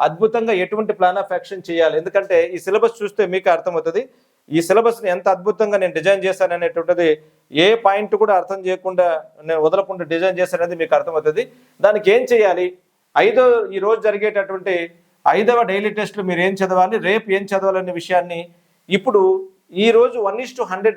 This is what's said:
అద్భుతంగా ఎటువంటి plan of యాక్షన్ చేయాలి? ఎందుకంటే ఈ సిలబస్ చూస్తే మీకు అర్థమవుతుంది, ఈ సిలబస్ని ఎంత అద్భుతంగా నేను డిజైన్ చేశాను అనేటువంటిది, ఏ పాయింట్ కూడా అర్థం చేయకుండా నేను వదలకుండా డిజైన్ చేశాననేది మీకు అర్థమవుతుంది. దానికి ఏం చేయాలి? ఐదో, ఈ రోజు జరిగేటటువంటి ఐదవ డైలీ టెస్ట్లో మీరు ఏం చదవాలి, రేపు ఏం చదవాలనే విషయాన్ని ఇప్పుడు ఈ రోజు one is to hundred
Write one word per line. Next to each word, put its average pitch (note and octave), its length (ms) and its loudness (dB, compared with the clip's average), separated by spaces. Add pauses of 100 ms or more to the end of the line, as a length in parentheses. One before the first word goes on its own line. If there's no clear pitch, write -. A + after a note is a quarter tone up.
అద్భుతంగా A3 520 0
ఎటువంటి G#3 400 -2
plan F3+ 240 0
of G3 140 -4
యాక్షన్ F3+ 400 -8
చేయాలి? D#3+ 260 2
ఎందుకంటే F3+ 500 0
ఈ F3+ 100 -10
సిలబస్ A3 460 -2
చూస్తే G3+ 220 -2
మీకు F#3 240 -2
అర్థమవుతుంది, E3+ 600 -2 (420)
ఈ D#3+ 100 2
సిలబస్ని G#3 480 0
ఎంత F3+ 180 -2
అద్భుతంగా G3+ 500 -2
నేను F3+ 160 -2
డిజైన్ F#3 320 0
చేశాను F#3 280 -2
అనేటువంటిది, E3+ 540 0 (440)
ఏ F3 240 4
పాయింట్ G#3 400 0
కూడా G#3 200 2
అర్థం F#3+ 300 -2
చేయకుండా F3+ 580 -2 (200)
నేను D#3+ 180 -2
వదలకుండా F#3 420 0
డిజైన్ F3 360 -2
చేశాననేది F3 360 -2
మీకు E3 200 0
అర్థమవుతుంది. D#3 480 -2 (380)
దానికి G3+ 300 4
ఏం B3 120 4 (100)
చేయాలి? F3+ 440 2 (400)
ఐదో, A3 280 4 (260)
ఈ G3 80 -6
రోజు G#3+ 220 0
జరిగేటటువంటి G3 920 -2 (360)
ఐదవ A3+ 360 2
డైలీ G3+ 260 -2
టెస్ట్లో G3+ 340 -8
మీరు F3+ 160 -2
ఏం F#3+ 140 0
చదవాలి, F#3+ 440 0
రేపు G3+ 340 -2
ఏం G3 200 0
చదవాలనే F#3+ 400 -2
విషయాన్ని F3 580 -2 (400)
ఇప్పుడు F#3+ 600 2 (240)
ఈ G#3 180 2
రోజు A#3+ 280 4
one G3+ 180 -2
is B3+ 200 -10
to B3 60 -4 (100)
hundred G#3 240 -2